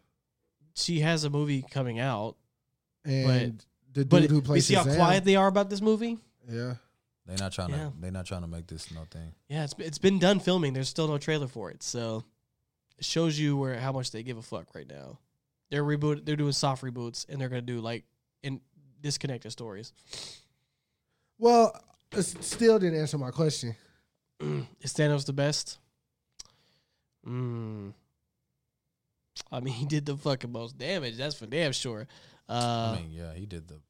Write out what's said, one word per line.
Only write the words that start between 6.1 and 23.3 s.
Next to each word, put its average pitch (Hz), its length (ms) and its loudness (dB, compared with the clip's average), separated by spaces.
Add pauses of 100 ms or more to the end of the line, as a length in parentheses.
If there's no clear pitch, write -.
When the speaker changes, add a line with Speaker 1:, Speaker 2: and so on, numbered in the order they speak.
Speaker 2:
Yeah. 120 240 -4 (520)
Speaker 3:
They 92 100 -6
not 95 160 -4
trying 87 180 -4
Speaker 1:
Yeah. 85 60 -2 (140)
Speaker 3:
to. - 100 -12
They 90 100 -8
not 92 160 -6
trying 90 140 -6
to 85 80 -8
make 82 180 -10
this - 240 -12
no 80 180 -12
thing. 82 260 -14 (140)
Speaker 1:
Yeah, 156 140 -4
it's, 143 160 -6
it's 156 200 -8
been 196 200 6
done 180 220 6
filming. 180 320 2
There's 131 160 -2
still 160 180 0
no 151 120 0
trailer 151 280 0
for 110 240 -8
it, - 140 -16
so 113 400 -4 (760)
it - 60 -10
shows 160 340 2
you 147 180 2
where 131 220 -2
how 131 140 -2
much 131 180 -4
they 113 140 -8
give 127 120 -8
a 113 60 -12
fuck - 320 -12
right 73 140 -14
now. 69 320 -16 (500)
They're 147 140 0
reboot. 147 420 0
They're 151 80 0
doing 143 160 0
soft 135 320 0
reboots, 120 460 -8
and 143 120 -8
they're 131 80 -4
gonna 123 140 -4
do, 120 180 -6
like, 113 220 -6 (400)
in 135 180 -8 (400)
disconnected 139 520 -6
stories. 113 400 -12 (1500)
Speaker 2:
Well, 233 340 8 (380)
it - 80 -4
s-, 180 220 -2
still 226 400 4
didn't 165 180 2
answer 151 180 -2
my 131 140 -4